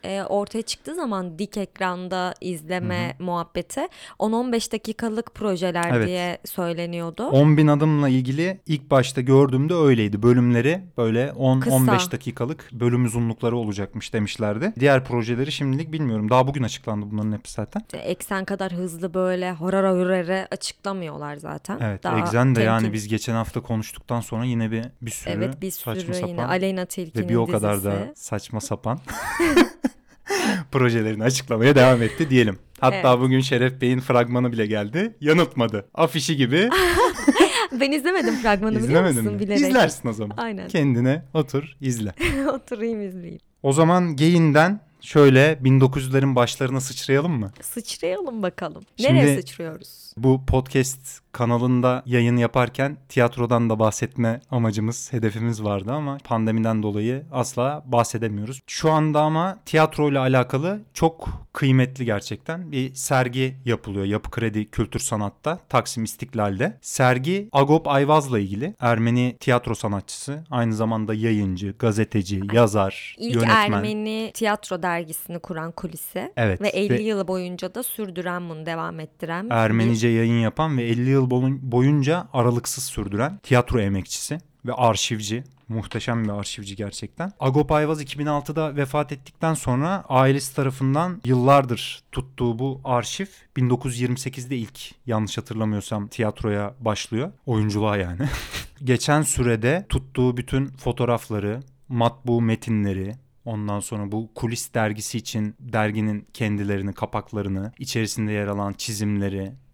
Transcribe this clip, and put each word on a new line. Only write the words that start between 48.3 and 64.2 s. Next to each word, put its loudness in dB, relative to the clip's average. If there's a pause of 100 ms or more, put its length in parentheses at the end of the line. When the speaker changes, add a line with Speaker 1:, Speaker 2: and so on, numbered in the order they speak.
Speaker 1:
bakalım. -6 (140)
Speaker 2:
Şimdi 4
Speaker 1:
Nereye 6
sıçrıyoruz? -14 (100)
Speaker 2:
bu 4
podcast 0 (120)
kanalında 2
yayın 4
yaparken 0 (120)
tiyatrodan 2
da 0
bahsetme 0 (100)
amacımız, -2
hedefimiz -2
vardı -2
ama -6
pandemiden 0
dolayı -2 (100)
asla -2
bahsedemiyoruz. -2
Şu 0
anda 4
ama 0
tiyatroyla 2
alakalı 0 (140)
çok 0 (240)
kıymetli 2
gerçekten -6
bir -6
sergi 0
yapılıyor -2
Yapı -2